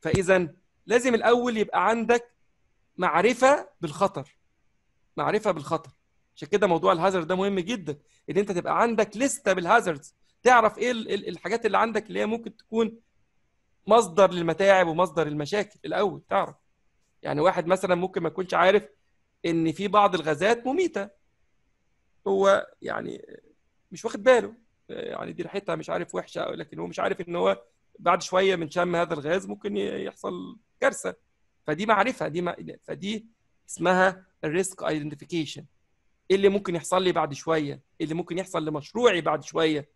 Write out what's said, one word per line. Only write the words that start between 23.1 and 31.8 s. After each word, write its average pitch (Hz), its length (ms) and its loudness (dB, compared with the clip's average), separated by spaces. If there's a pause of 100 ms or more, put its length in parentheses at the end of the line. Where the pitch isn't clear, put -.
مش 180 120 -16
واخد 220 180 -6
باله، 226 320 4 (340)
يعني - 440 -10
دي 170 100 -10
ريحتها 180 320 -6
مش 156 160 -10
عارف 170 240 -6
وحشه، 170 300 -6
لكن - 340 -10
هو 170 80 -8
مش 175 140 -8
عارف 185 200 -4
ان 175 160 -8
هو 190 260 -2 (360)
بعد 180 240 0
شويه 185 340 0
من 165 140 -6
شم 175 260 -2
هذا 170 180 0
الغاز 160 320 -4
ممكن 202 300 -8
ي-، 202 280 -6
يحصل 185 540 -10 (220)
كارثه. 190 340 -4 (520)
فدي 151 200 -4